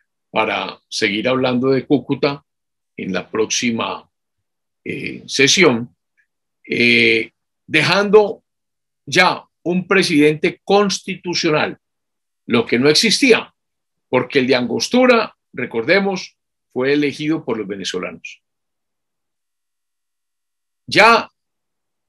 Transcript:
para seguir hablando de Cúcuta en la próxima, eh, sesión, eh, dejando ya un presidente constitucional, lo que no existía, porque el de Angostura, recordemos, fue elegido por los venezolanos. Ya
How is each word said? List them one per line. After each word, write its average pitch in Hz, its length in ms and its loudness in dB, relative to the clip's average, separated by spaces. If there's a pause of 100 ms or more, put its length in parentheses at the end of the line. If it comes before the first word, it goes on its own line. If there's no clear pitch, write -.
(300)
para 101 480 -4 (100)
seguir 107 400 -4
hablando 127 420 0
de 131 160 -2
Cúcuta 143 580 -2 (520)
en - 160 -8
la 92 180 -6
próxima, 110 760 -4 (760)
eh, - 420 -12
sesión, 135 680 2 (720)
eh, 117 640 0 (340)
dejando 190 800 2 (600)
ya 165 380 0 (180)
un 180 260 -2
presidente 156 760 2
constitucional, 175 1160 -2 (680)
lo 113 200 0
que 120 120 0
no 135 100 4
existía, 214 640 2 (540)
porque 127 320 0
el 127 60 0
de 131 80 2
Angostura, 214 840 0 (160)
recordemos, 180 840 -2 (360)
fue 131 200 -2
elegido 147 520 -2
por 117 140 -4
los 104 80 -6
venezolanos. 90 760 -10 (2500)
Ya 202 440 4 (800)